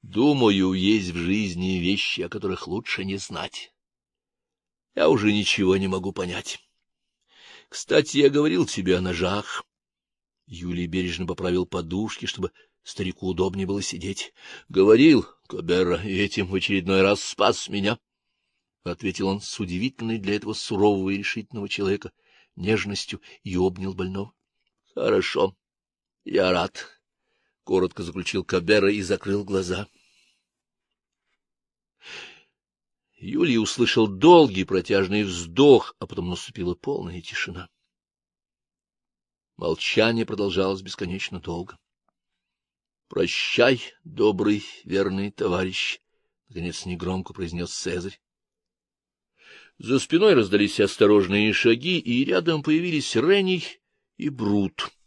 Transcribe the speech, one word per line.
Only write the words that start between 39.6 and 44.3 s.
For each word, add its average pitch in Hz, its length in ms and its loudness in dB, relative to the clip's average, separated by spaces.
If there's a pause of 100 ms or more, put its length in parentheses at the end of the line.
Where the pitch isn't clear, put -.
продолжалось 98 560 -2
бесконечно 92 580 -10
долго. 85 380 -10 (1300)
«Прощай, - 760 0 (220)
добрый, 104 600 0 (180)